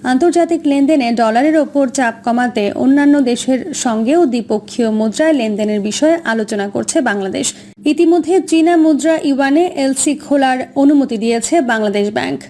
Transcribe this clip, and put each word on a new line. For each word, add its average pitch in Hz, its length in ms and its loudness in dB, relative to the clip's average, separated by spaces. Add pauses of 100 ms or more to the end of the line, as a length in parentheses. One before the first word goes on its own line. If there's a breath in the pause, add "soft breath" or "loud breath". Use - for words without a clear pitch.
আন্তর্জাতিক 330 600 0
লেনদেনে 277 460 2
ডলারের 240 460 2
ওপর 285 300 0
চাপ 233 260 -2 (100)
কমাতে 233 480 -2
অন্যান্য 285 500 2
দেশের 254 520 -2
সঙ্গেও 254 520 0
দ্বিপক্ষীয় 220 680 -2
মুদ্রায় 220 420 0
লেনদেনের 214 480 -2
বিষয়ে 285 440 0
আলোচনা 214 420 -4
করছে 233 340 -4
বাংলাদেশ। 202 520 -4 (320 loud breath)
ইতিমধ্যে 330 560 2
চীনা 330 340 2
মুদ্রা 311 480 2
ইউয়ানে 277 520 0
এলসি 269 400 -2
খোলার 269 420 0 (180)
অনুমতি 277 420 2
দিয়েছে 226 440 0
বাংলাদেশ 208 520 0
ব্যাংক। - 260 -4 (100)